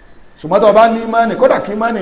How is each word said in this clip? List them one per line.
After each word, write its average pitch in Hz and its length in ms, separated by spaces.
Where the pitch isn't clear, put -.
Ṣùgbọ́n 175 200
tó 208 120
bá 226 160
ní 226 160
ìmánì, 226 320
kódà 254 240
kí 202 120
ìmánì 220 300